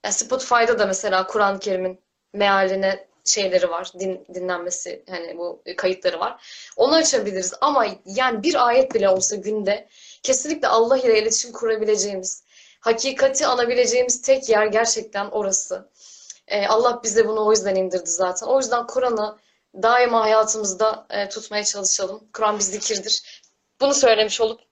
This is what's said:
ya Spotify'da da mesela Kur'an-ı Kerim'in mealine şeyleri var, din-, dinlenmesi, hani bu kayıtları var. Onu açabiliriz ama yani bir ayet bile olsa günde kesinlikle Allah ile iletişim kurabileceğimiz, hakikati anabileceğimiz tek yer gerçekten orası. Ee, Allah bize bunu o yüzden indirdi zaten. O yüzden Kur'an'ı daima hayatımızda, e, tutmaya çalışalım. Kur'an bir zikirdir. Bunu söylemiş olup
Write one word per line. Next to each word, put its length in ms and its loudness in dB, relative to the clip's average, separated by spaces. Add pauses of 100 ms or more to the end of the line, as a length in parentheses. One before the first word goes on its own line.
ya 80 -4
Spotify'da 640 0
da 80 2
mesela 400 -2
Kur'an-ı 320 0
Kerim'in 420 -4 (320)
mealine 760 2 (180)
şeyleri 460 2
var, 280 -8
din-, 360 -8
dinlenmesi, 760 -8
hani 280 -10
bu 240 -10 (140)
kayıtları 440 -2
var. 240 -6 (320)
Onu 180 4
açabiliriz 680 0
ama 260 2 (200)
yani 360 -2
bir 260 2
ayet 260 4
bile 140 2
olsa 280 0
günde 520 -4 (340)
kesinlikle 460 -2
Allah 300 4
ile 240 4
iletişim 300 -2
kurabileceğimiz, 920 -2 (360)
hakikati 680 0
anabileceğimiz 760 2
tek 260 2
yer 180 4
gerçekten 640 -2
orası. 580 -4 (600)
Ee, 180 -2
Allah 380 2
bize 240 2
bunu 180 0
o 40 4
yüzden 240 2
indirdi 360 -2
zaten. 360 -2
O 120 4
yüzden 280 -2
Kur'an'ı 520 -2 (440)
daima 400 4
hayatımızda, 880 0
e, 180 -4
tutmaya 360 -8
çalışalım. 680 -4
Kur'an 260 0
bir 40 0
zikirdir. 800 -4 (380)
Bunu 140 2
söylemiş 460 4
olup 200 -2 (100)